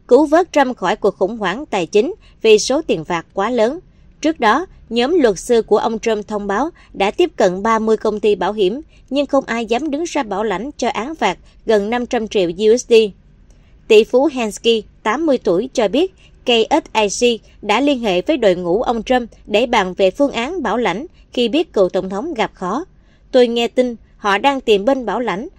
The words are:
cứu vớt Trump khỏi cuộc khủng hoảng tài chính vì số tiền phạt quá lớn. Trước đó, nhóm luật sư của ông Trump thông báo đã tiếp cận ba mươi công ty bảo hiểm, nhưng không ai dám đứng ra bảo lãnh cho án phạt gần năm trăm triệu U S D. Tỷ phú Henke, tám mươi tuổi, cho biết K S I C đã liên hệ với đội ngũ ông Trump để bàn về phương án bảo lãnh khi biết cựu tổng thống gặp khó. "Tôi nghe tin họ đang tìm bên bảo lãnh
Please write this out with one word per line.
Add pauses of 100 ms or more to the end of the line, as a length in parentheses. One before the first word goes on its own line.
cứu
vớt
Trump
khỏi
cuộc
khủng
hoảng
tài
chính (280)
vì
số
tiền
phạt
quá
lớn. (420)
Trước
đó, (240)
nhóm
luật
sư
của
ông
Trump
thông
báo (240)
đã
tiếp
cận
ba
mươi
công
ty
bảo
hiểm, (280)
nhưng
không
ai
dám
đứng
ra
bảo
lãnh
cho
án
phạt (280)
gần
năm
trăm
triệu
U
S
D. (920)
Tỷ
phú
Henke, (220)
tám
mươi
tuổi,
cho
biết (320)
K (200)
S (240)
I
C (200)
đã
liên
hệ
với
đội
ngũ
ông
Trump (160)
để
bàn
về
phương
án
bảo
lãnh (280)
khi
biết
cựu
tổng
thống
gặp
khó. (460)
"Tôi
nghe
tin (220)
họ
đang
tìm
bên
bảo
lãnh (120)